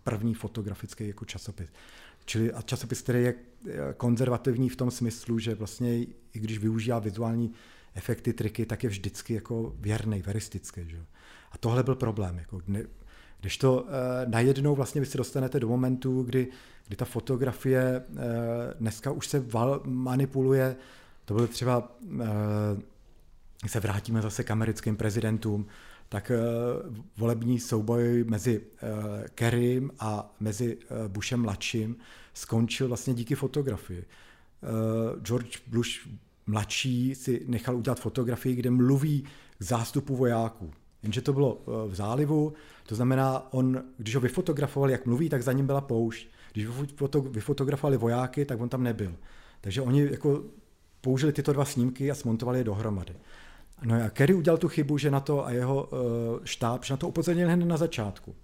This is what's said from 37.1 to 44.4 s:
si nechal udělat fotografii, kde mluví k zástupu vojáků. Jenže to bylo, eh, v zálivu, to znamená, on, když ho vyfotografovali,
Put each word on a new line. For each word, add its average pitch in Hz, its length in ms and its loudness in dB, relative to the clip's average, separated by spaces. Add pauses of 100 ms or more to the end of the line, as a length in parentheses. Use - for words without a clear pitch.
si 127 320 -2
nechal 123 300 -2
udělat 120 240 0
fotografii, 123 540 0
kde 120 160 0
mluví 135 540 4 (340)
k - 40 -8
zástupu 123 540 -2
vojáků. 113 540 2 (320)
Jenže 107 180 -2
to 143 120 2
bylo, 135 300 2
eh, 110 260 -4
v 95 60 -6
zálivu, 147 580 2 (340)
to 107 80 -6
znamená, 131 580 2
on, 131 300 2 (140)
když 110 180 -4
ho 139 60 2
vyfotografovali, 139 720 2